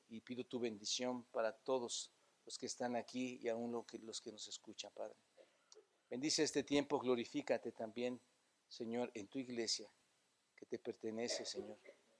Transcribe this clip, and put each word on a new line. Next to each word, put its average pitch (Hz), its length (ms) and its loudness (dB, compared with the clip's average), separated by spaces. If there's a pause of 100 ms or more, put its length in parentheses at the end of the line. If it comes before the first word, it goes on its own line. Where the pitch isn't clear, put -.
y 113 120 -10
pido 123 220 -6
tu 123 160 -4
bendición 120 640 0
para 113 260 2
todos - 580 0 (360)
los - 120 -8
que - 80 -4
están 123 300 0
aquí 123 440 0
y 117 80 -2
aún 117 240 2
lo 117 140 -2
que, 113 140 -8
los 107 220 -8
que 113 100 -8
nos 104 160 -10
escuchan, 101 480 -10
Padre. 107 200 -6 (920)
Bendice 143 320 4
este 143 220 4
tiempo, 143 340 4
glorifícate 120 760 2
también, 120 460 -2 (480)
Señor, 117 460 -2
en 101 140 -6
tu - 100 -8
iglesia, 117 500 0 (680)
que - 100 -16
te - 140 -2
pertenece, 113 640 -2
Señor, 104 320 -6 (420)